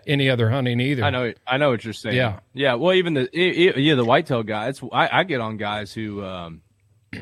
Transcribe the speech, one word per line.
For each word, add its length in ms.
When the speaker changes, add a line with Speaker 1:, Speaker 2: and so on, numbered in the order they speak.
Speaker 1:
any 240
other 200
hunting 300
either. 240
Speaker 2:
I 60
know, 220
I 120
know 120
what 140
you're 80
saying. 240
Speaker 1:
Yeah. 240
Speaker 2:
Yeah. 200
Well, 200
even 200
the, 180
i-, 440
i-, 20
yeah, 160
the 100
whitetail 380
guy, 260
it's, 120
I, 280
I 40
get 160
on 180
guys 340
who, 320
um, 380